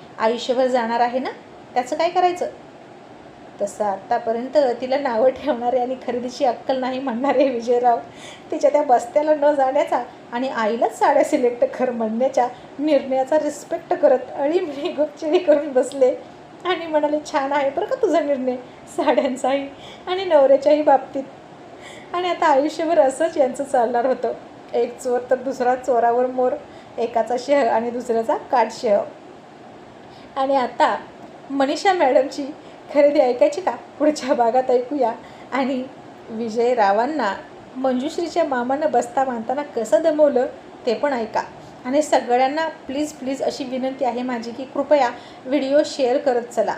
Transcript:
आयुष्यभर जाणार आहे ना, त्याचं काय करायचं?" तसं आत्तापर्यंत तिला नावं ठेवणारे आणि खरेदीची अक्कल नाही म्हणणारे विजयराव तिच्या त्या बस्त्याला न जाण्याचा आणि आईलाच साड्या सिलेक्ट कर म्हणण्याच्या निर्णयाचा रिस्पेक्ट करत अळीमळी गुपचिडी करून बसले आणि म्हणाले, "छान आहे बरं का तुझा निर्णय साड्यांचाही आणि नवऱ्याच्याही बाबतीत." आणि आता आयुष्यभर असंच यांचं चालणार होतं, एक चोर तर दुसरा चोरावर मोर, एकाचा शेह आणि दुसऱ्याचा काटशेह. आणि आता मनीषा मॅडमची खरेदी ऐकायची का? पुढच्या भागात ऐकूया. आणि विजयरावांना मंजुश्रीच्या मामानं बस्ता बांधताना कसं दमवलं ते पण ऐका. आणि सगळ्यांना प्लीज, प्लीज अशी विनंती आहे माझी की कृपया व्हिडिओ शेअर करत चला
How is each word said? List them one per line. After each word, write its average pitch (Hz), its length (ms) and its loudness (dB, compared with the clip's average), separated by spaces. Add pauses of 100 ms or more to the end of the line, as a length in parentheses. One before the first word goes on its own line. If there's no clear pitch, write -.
(200)
आयुष्यभर 240 480 0
जाणार 240 320 0
आहे 240 200 0
ना, 302 100 -4 (440)
त्याचं 254 220 -2
काय 320 140 0
करायचं?" 349 380 0 (1120)
तसं 202 220 -4
आत्तापर्यंत 226 760 -2 (240)
तिला 262 160 -2
नावं 254 320 2
ठेवणारे 254 500 -2
आणि 247 160 -2 (120)
खरेदीची 247 380 -4
अक्कल 262 340 -2
नाही 254 200 -4
म्हणणारे 269 500 0
विजयराव 240 500 2 (520)
तिच्या 294 180 2
त्या 294 140 2
बस्त्याला 285 520 2
न 294 200 4
जाण्याचा 269 480 2 (280)
आणि 247 160 -4
आईलाच 233 520 -2
साड्या 285 240 4
सिलेक्ट 247 400 2
कर 254 260 -2
म्हणण्याच्या 233 580 0 (320)
निर्णयाचा 269 600 2
रिस्पेक्ट - 540 -6
करत 262 260 4 (160)
अळीमळी 302 560 -2
गुपचिडी 302 480 -2
करून 294 340 2
बसले 254 420 2 (500)
आणि 330 220 -2
म्हणाले, 302 300 0 (140)
"छान 277 220 0
आहे 277 160 2
बरं 339 160 -2
का 523 100 -2
तुझा 339 240 2
निर्णय 254 360 -2 (420)
साड्यांचाही 277 680 0 (400)
आणि 370 180 -2
नवऱ्याच्याही 285 560 6
बाबतीत." 269 420 2 (920)
आणि 359 160 -2
आता 349 180 0
आयुष्यभर 262 520 2
असंच - 380 2
यांचं 254 260 0
चालणार 240 420 0
होतं, 247 280 -2 (400)
एक 240 260 -2
चोर 240 200 -2 (100)
तर 262 60 4
दुसरा 247 400 -2
चोरावर 240 520 0
मोर, 254 260 0 (440)
एकाचा 226 420 -2
शेह 262 320 2
आणि 233 200 -2
दुसऱ्याचा 233 460 -2
काटशेह. 226 600 0 (1400)
आणि 269 200 0
आता 240 420 2 (520)
मनीषा 285 440 0
मॅडमची 269 520 2 (480)
खरेदी 294 260 4
ऐकायची 285 420 2
का? 269 100 0
पुढच्या 285 600 -2
भागात 240 380 2
ऐकूया. 247 420 0 (400)
आणि 254 300 -2 (460)
विजयरावांना 233 1040 0 (400)
मंजुश्रीच्या 269 680 -2
मामानं 269 480 -2
बस्ता 247 320 0
बांधताना 254 400 -4
कसं 294 380 0
दमवलं 294 460 4 (380)
ते 233 80 0
पण 285 200 -2
ऐका. 220 300 -4 (420)
आणि 269 160 0
सगळ्यांना 269 640 0
प्लीज, 294 440 -6
प्लीज 262 300 -6
अशी 220 220 -4
विनंती 262 420 -4
आहे 240 160 -2
माझी 233 300 -6
की 262 120 -10
कृपया 277 460 2 (360)
व्हिडिओ 269 400 2
शेअर 262 320 0
करत 247 240 0
चला 214 360 -4